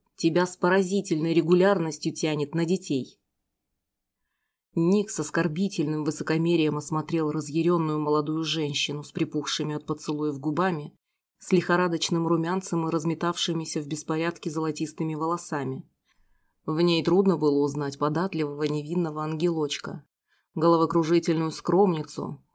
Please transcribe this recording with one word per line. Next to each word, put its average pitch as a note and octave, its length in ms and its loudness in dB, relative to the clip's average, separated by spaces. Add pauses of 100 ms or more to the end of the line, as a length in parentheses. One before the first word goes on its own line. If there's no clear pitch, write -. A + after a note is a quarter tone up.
(160)
Тебя E3 300 2
с - 100 -6
поразительной F3+ 800 2
регулярностью E3 800 4
тянет D3+ 400 -2
на E3 100 0
детей». E3 560 -2 (1600)
Ник G3+ 320 2
с - 100 -2
оскорбительным D#3 840 -2
высокомерием D#3 720 0
осмотрел D#3 540 -2
разъяренную D#3 680 0
молодую D3+ 460 0
женщину D3 600 -4
с - 60 -6
припухшими D3+ 640 -4
от D3 120 -8
поцелуев D3+ 520 -4
губами, D3+ 560 -2 (440)
с - 140 -2
лихорадочным E3+ 760 2
румянцем E3+ 600 0
и D#3+ 40 -2
разметавшимися E3 920 -2
в D3 60 -8
беспорядке D#3+ 640 -4
золотистыми D#3 640 -4
волосами. D3 720 -4 (800)
В D#3 140 0
ней E3+ 240 4
трудно F3+ 320 4
было D3 280 4
узнать C#3 340 -2
податливого D3+ 680 -2
невинного D3+ 580 -2
ангелочка, D#3 840 -2 (500)
головокружительную D#3+ 1000 2
скромницу, - 920 0 (100)